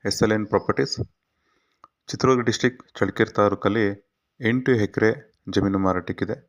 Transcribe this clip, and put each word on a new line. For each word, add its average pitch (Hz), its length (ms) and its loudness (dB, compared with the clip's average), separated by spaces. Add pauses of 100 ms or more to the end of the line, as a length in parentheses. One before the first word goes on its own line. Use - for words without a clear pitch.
ಎಸ್ 101 180 0
ಎಲ್ 107 80 2
ಎನ್ 107 160 -2
Properties. - 600 -2 (1000)
ಚಿತ್ರದುರ್ಗ 127 380 2
ಡಿಸ್ಟ್ರಿಕ್ಟ್ - 520 -2
ಚಳ್ಳಕೆರೆ 104 320 0
ತಾಲೂಕಲ್ಲಿ 104 560 2 (560)
ಎಂಟು 127 300 0
ಎಕರೆ 110 640 0 (160)
ಜಮೀನು 98 300 0
ಮಾರಾಟಕ್ಕಿದೆ. 92 560 -2 (140)